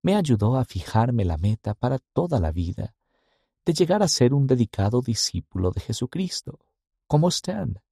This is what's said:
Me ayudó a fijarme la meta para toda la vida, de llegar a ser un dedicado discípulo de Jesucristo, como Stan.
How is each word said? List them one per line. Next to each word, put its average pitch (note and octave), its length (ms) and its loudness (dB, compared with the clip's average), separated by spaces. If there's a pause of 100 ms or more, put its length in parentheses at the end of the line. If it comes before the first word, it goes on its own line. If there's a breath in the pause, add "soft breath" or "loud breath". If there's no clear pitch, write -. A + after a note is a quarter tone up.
Me F#3 120 2
ayudó B2+ 420 2
a B2+ 80 0
fijarme A2+ 600 0
la E2+ 120 0
meta G#2 380 -2
para B2+ 240 -2
toda E3 400 -2
la D#2 140 0
vida, E2+ 420 -4 (680)
de E3+ 80 0
llegar F3+ 300 2
a E3+ 60 2
ser B2+ 260 4
un C#3 120 2
dedicado A#2+ 540 2
discípulo F#2 720 -2
de - 100 -4
Jesucristo, - 800 -6 (460)
como D3+ 220 4
Stan. F3 520 -4 (120)